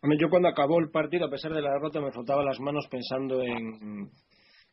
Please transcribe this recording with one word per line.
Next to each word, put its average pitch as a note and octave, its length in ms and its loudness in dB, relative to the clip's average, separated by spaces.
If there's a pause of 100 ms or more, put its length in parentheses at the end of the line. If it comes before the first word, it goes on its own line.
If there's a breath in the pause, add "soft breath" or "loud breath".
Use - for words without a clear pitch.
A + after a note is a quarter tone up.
Hombre, D3+ 180 4
yo E3 80 4
cuando F3+ 200 6
acabó D3+ 320 4
el D#3+ 100 -2
partido, D#3 360 0
a C3+ 40 -4
pesar C#3 240 -6
de D#3 80 -2
la C#3 100 0
derrota, D3 280 -2
me C#3 120 -4
frotaban C#3 320 0
las C3+ 160 -2
manos C#3+ 300 -2
pensando C3 520 -2
en A2 680 -6 (640 soft breath)